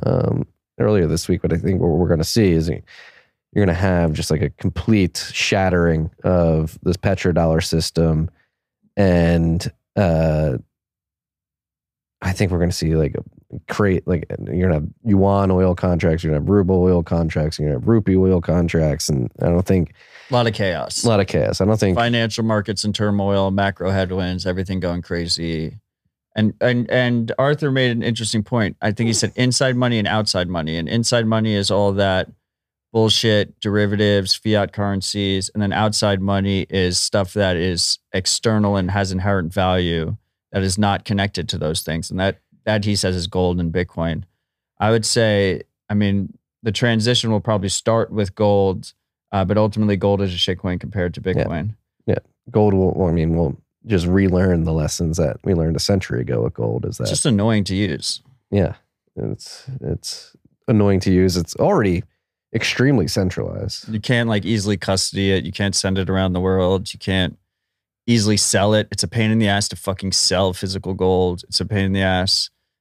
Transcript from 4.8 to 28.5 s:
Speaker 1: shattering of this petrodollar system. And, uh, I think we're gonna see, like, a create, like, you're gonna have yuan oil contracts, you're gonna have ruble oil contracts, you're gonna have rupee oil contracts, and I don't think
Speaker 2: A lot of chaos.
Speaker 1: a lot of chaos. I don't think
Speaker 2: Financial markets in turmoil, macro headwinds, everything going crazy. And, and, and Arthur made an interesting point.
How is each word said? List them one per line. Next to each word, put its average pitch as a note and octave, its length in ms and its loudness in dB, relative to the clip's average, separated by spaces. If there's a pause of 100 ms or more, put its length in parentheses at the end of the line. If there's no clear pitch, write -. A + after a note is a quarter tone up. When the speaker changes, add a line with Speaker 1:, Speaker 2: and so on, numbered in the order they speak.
Speaker 1:
shattering E2+ 800 0 (140)
of E2 580 2
this F2+ 140 0
petrodollar E2 680 0
system. D#2+ 640 0 (680)
And, E2+ 760 2 (240)
uh, D#2+ 640 2 (1600)
I F#2 120 -2
think F#2 180 0
we're F2 80 0
gonna F2 120 2
see, D#2+ 240 0
like, D#2 200 0
a - 440 -14 (120)
create, G2 360 0
like, E2+ 180 -2 (260)
you're F2+ 180 0
gonna F2 120 4
have D#2+ 60 -6 (180)
yuan G2 460 4
oil F#2 240 2
contracts, E2+ 480 0
you're D#2+ 100 0
gonna D2 80 0
have - 80 -2
ruble F#2 320 4
oil F2+ 220 4
contracts, D#2+ 560 -2
you're D2 100 -2
gonna C2+ 100 -2
have - 80 -4
rupee G#2 280 4
oil F#2 260 4
contracts, E2 680 0
and C2 200 0 (120)
I - 40 0
don't F2 200 2
think F2+ 280 0 (360)
Speaker 2:
A B2+ 40 -6
lot A#2+ 140 4
of G#2+ 60 -2
chaos. F2+ 500 -4
Speaker 1:
a A#2+ 40 2
lot G#2+ 120 4
of G2 80 2
chaos. - 340 0
I F#2+ 40 2
don't G#2+ 140 2
think F#2+ 180 2
Speaker 2:
Financial A#2 460 0
markets G#2+ 400 -2
in G#2 100 -2
turmoil, G2+ 580 0
macro G2 400 0
headwinds, F#2 540 -2
everything F#2 340 -4
going F2 220 -4
crazy. E2+ 760 -4 (580)
And, G#2+ 240 0
and, A#2+ 320 0
and A#2+ 460 0
Arthur C#3+ 340 0
made B2+ 200 2
an A#2 120 -2
interesting A2+ 400 -2
point. A2+ 380 -2